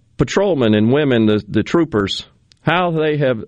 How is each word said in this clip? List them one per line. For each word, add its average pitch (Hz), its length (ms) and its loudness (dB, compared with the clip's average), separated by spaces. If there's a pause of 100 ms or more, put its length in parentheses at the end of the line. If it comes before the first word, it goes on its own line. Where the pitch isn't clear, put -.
(180)
patrolmen 143 580 0
and 110 160 2
women, 131 340 2
the, 107 220 2
the 107 160 -2
troopers, 110 600 -2 (360)
how 175 320 0
they 156 240 -2
have 127 320 -2